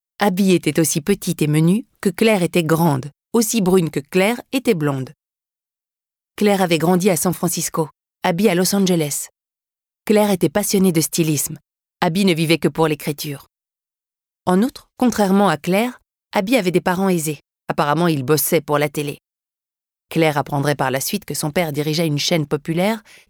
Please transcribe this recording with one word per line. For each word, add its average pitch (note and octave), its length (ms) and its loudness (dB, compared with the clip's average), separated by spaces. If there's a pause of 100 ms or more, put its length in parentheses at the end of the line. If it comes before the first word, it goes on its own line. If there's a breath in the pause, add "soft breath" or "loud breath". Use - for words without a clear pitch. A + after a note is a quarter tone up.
(200)
Abby F#3+ 340 2
était E3 260 0
aussi D#3+ 220 0
petite G3 400 -2
et D#3 60 2
menue D#3+ 380 2 (160)
que - 80 0
Claire G#3+ 320 2
était E3+ 220 0
grande, D3+ 480 0 (220)
aussi A3+ 280 0
brune F3+ 300 2
que - 80 -6
Claire G3 420 -2 (100)
était B3+ 220 0
blonde. C#3 400 -4 (1200)
Claire G3+ 240 2
avait E3+ 160 2
grandi F3 320 2
à F3 80 2
San F3+ 160 -2
Francisco, E3 560 -4 (340)
Abby F#3 260 0
à F3 60 2
Los F#3 200 0
Angeles. F3+ 520 0 (800)
Claire G#3 260 4
était F3+ 180 0
passionnée F#3+ 420 0
de D#3+ 100 0
stylisme. D#3 560 -2 (440)
Abby F3+ 240 0
ne F#3 80 4
vivait D#3+ 240 2
que E3 100 -2
pour D#3+ 200 0
l'écriture. D3 600 -8 (960)
En F#3 180 2
outre, - 340 -8
contrairement G3+ 520 2
à D#3 80 0
Claire, G#3 420 -2 (320)
Abby F#3+ 240 0
avait F#3 160 0
des E3 100 0
parents F#3+ 280 0
aisés. D#3 300 -2 (280)
Apparemment, D#3 400 0
ils D3 160 0
bossaient D3+ 380 0
pour D3 160 -2
la D3 120 0
télé. C#3+ 280 -8 (920)
Claire D#3 280 0
apprendrait C#3+ 380 -2
par C3+ 160 -2
la C3 100 -4
suite - 240 -6
que - 80 -10
son D#3 160 -6
père D#3+ 220 -2
dirigeait D3+ 340 -2
une D3 140 -2
chaîne D#3+ 260 -2
populaire F3 560 -4 (280 soft breath)